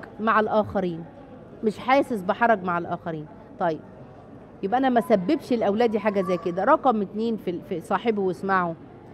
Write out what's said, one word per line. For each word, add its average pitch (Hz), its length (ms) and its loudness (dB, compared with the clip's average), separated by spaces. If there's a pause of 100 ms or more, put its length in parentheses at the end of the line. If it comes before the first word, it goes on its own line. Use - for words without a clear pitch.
(200)
مع 214 200 4
الآخرين، 190 640 0 (600)
مش 214 140 0
حاسس 262 420 2
بحرج 208 440 2
مع 175 140 0
الآخرين. 165 480 -6 (340)
طيب، 165 200 0 (840)
يبقى 196 160 0
أنا 269 100 2
ما 240 120 4
سببش 220 520 2
لأولادي 220 460 2
حاجة 202 240 0
زي 180 140 0
كده. 180 280 -4
رقم 254 380 4
اتنين 208 340 -2
في 190 140 -6
ال-، 170 180 -6
في 180 120 -4
صاحبه 202 420 -2
واسمعه، 185 520 0 (400)